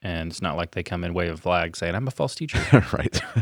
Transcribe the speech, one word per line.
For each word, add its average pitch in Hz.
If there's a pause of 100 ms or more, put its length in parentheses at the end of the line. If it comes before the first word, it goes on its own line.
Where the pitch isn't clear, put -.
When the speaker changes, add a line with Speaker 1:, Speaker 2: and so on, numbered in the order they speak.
Speaker 1:
and 82
it's -
not 80
like 85
they 92
come 87
in 82
waving 85
flags 85
saying, 85
"I'm 127
a -
false -
teacher." - (140)
Speaker 2:
<laughs> 131
Right. - (220)